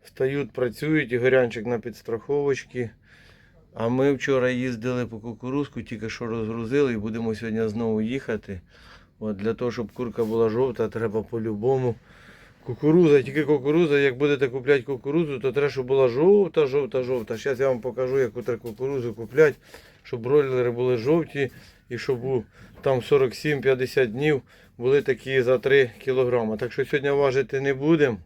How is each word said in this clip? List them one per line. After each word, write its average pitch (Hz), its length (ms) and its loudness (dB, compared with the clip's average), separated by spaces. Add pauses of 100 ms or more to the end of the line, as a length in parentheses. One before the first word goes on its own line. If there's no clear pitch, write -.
Встають, 135 480 -4
працюють, 131 600 -2
Ігорянчик 120 540 2
на 120 140 -2
підстраховочці. 123 1080 -4 (840)
А 113 140 -2
ми 131 260 2
вчора 131 360 0
їздили 123 560 -4
по 110 140 -12
кукурузку, 127 640 -8
тільки 110 280 -10
що 117 180 -8
розгрузили 117 680 -2
і 113 40 -4
будемо 110 380 -4
сьогодні 113 320 -4
знову 110 340 -2
їхати. 107 600 -6 (580)
От, 107 160 -6
для 107 180 -4
того, 120 180 -4
щоб 107 200 -8
курка 117 320 -6
була 113 260 2
жовта, 117 380 -2
треба 110 340 -4
по-любому 113 760 -2 (680)
кукуруза. 147 600 4
Тільки 135 200 -2
кукуруза, 143 560 2
як 139 180 2
будете 139 300 2
купляти 131 360 2
кукурузу, 139 560 -2
то 127 120 -2
треба, 139 180 0
щоб 131 160 -6
була 135 220 4
жовта, 160 580 4
жовта, 131 380 -2
жовта. 120 340 -4
Щас 127 220 -4
я 135 80 2
вам 127 140 0
покажу, 127 380 -2
яку 120 220 0
треба 117 200 -4
кукурузу 120 520 -6
купляти, 123 420 2 (480)
щоб 120 180 -8
бройлери 127 500 2
були 123 260 0
жовті 139 540 0 (380)
і 123 80 -8
щоб 123 280 -4
у, 127 180 -2 (380)
там 131 200 2
сорок 131 340 2
сім-п'ятдесят 131 760 0
днів 139 300 0 (360)
були 131 240 2
такі 131 400 -2
за 123 160 4
три 131 420 4
кілограма. 123 580 0
Так 120 140 -6
що 135 140 -2
сьогодні 143 240 -2
важити 139 520 0
не 139 120 0
будемо. 143 520 2